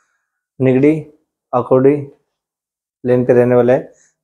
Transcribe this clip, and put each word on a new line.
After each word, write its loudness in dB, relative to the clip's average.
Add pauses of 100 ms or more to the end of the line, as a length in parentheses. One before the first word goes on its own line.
(600)
निगड़ी 2 (580)
आकोडी 0 (1080)
लेन -2
पे 0
रहने 2
वाला 2
है, -4 (320)